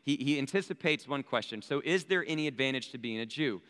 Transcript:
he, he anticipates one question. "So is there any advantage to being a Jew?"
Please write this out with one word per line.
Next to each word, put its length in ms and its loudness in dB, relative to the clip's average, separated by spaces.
he, 140 2
he 240 2
anticipates 680 0
one 140 -2
question. 400 -2
"So 220 -2
is 220 2
there 220 2
any 200 0
advantage 440 0
to 60 -10
being 220 -4
a 60 -2
Jew?" 440 -2